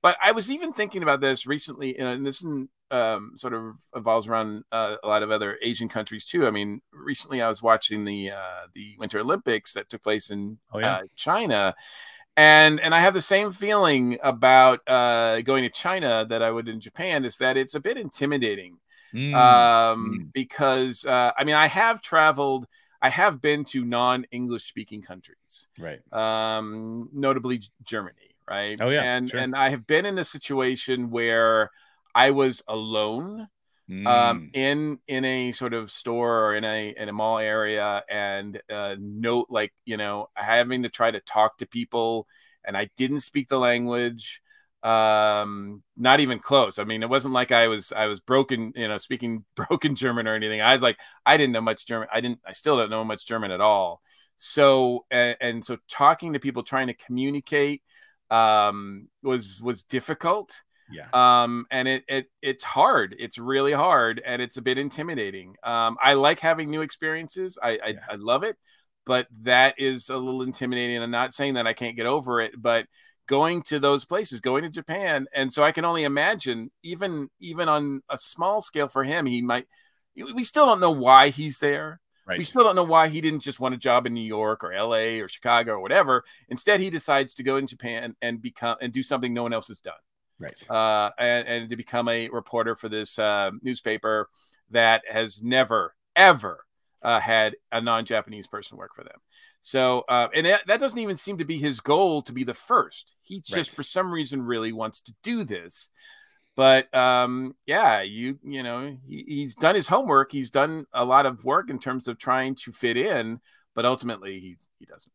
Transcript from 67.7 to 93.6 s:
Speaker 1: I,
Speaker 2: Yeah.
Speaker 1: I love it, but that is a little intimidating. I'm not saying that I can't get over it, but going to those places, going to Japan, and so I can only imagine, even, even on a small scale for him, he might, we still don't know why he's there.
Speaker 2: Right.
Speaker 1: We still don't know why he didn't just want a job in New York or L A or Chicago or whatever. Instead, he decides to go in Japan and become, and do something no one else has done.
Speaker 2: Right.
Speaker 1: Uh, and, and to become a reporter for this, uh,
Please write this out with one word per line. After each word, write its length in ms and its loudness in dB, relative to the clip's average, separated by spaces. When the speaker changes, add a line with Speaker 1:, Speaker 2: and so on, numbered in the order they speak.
Speaker 1:
I, 160 -6
Speaker 2:
Yeah. 120 -8
Speaker 1:
I 60 -8
love 280 -2
it, 140 -6
but 220 -2
that 360 4
is 320 -4
a 80 -6
little 240 -6
intimidating. 600 -4
I'm 80 -6
not 220 -2
saying 220 -4
that 120 -2
I 60 -2
can't 220 -8
get 120 -4
over 340 -2
it, 160 -4
but 300 -2
going 360 0
to 160 -6
those 260 2
places, 360 -6
going 220 -2
to 60 -10
Japan, 640 -6
and 220 -4
so 80 0
I 100 6
can 140 -4
only 200 0
imagine, 640 -2
even, 480 -8
even 300 -4
on 400 0
a 80 -6
small 420 -4
scale 280 -4
for 160 -2
him, 240 -2
he 160 -2
might, 240 -2
we 280 -8
still 220 4
don't 140 6
know 100 4
why 400 10
he's 300 -6
there. 420 -4
Speaker 2:
Right. 140 -6
Speaker 1:
We 40 -4
still 200 2
don't 120 4
know 80 4
why 260 4
he 120 -6
didn't 200 -2
just 180 -10
want 160 -2
a 20 -14
job 300 2
in 80 -6
New 100 -6
York 380 -4
or 100 -10
L 220 0
A 260 -2
or 60 -8
Chicago 460 0
or 60 -6
whatever. 440 2
Instead, 320 0
he 100 -4
decides 460 -2
to 80 -14
go 140 0
in 100 -4
Japan 560 -10
and 180 -6
become, 400 -6
and 100 -8
do 120 -6
something 320 -4
no 80 -4
one 100 -6
else 140 -6
has 120 -18
done. 140 -16
Speaker 2:
Right. 280 -18
Speaker 1:
Uh, 480 2
and, 300 0
and 220 -6
to 60 -8
become 320 -4
a 220 -2
reporter 460 -4
for 120 -14
this, 320 -8
uh, 320 0